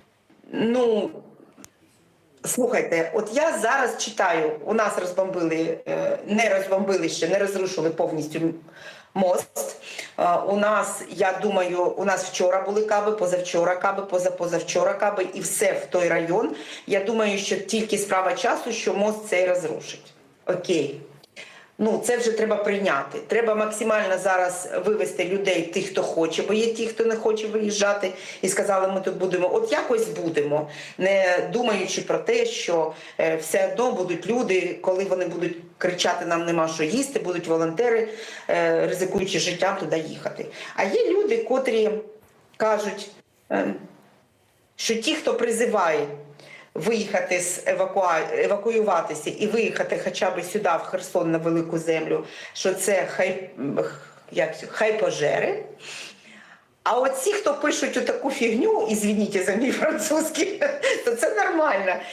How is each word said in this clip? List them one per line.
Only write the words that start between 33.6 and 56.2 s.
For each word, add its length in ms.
одно 200
будуть 340
люди, 540
коли 240
вони 220
будуть 300
кричати, 460
"Нам 220
нема 220
що 160
їсти", 340
будуть 280
волонтери, 600
е, 360
ризикуючи 520
життям, 380
туди 220
їхати. 480
А 80
є 260
люди, 260
котрі 540
кажуть, 540
е, 220
що 180
ті, 200
хто 200
призиває 720
виїхати 640
з 260
евакуа-, 800
евакуюватися 840
і 160
виїхати 580
хоча 260
б 140
сюди, 240
в 180
Херсон, 440
на 80
Велику 400
Землю, 460
що 220
це 360
хай, 400
як 280
це, 60
хай 320
пожери. 640